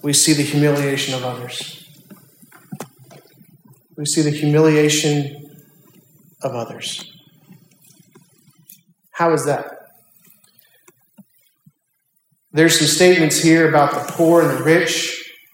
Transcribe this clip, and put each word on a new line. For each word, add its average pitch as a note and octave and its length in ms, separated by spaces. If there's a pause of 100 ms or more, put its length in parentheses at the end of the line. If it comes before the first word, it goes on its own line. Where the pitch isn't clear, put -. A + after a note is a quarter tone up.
we D3 100
see D#3 200
the C#3+ 100
humiliation C#3+ 720
of B2+ 100
others. - 600 (2000)
We D3 100
see - 160
the D3 80
humiliation D3+ 1300 (800)
of B2 120
others. - 580 (2000)
How E3 200
is C#3+ 140
that? B2+ 320 (2750)
There's D#3+ 260
some D3+ 80
statements E3 540
here D#3+ 280
about D3 240
the - 200
poor E3 300
and C3+ 160
the - 60
rich. - 680 (220)